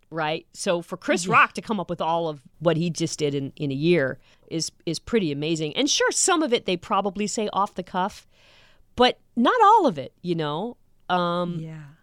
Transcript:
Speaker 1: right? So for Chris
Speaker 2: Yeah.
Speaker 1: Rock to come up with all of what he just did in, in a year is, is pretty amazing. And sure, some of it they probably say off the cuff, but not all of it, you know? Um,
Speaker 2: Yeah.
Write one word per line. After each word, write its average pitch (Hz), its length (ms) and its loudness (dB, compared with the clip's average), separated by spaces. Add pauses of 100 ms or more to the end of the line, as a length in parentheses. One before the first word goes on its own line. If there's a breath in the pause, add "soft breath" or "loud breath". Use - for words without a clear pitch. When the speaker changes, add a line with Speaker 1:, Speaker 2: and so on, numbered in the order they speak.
(120)
Speaker 1:
right? 156 420 -4
So 175 300 -2
for - 120 -10
Chris 170 300 -2
Speaker 2:
Yeah. 185 80 0
Speaker 1:
Rock 262 200 4
to - 80 -8
come 214 180 -4
up 170 100 -8
with 175 120 -6
all 170 280 -2
of 147 120 -10 (180)
what 165 180 2
he 170 140 -2
just 160 260 -4
did 147 160 -2
in, 135 220 -4
in 147 160 -4
a 135 40 -4
year 147 440 2 (280 soft breath)
is, - 240 -6 (140)
is 160 140 -4
pretty 196 320 -2
amazing. 151 440 -4
And 277 140 0
sure, 494 220 0
some 320 320 2
of 247 100 0
it - 140 -2
they 180 100 0
probably 202 480 -2
say 208 260 -4
off 196 220 -2
the - 100 -10
cuff, - 440 -6 (680 soft breath)
but 247 240 4 (160)
not 330 280 4
all 403 240 8
of 175 100 0
it, 127 240 -12
you 175 140 -2
know? 160 420 -4 (320)
Um, 175 520 -2
Speaker 2:
Yeah. 156 200 -14 (220)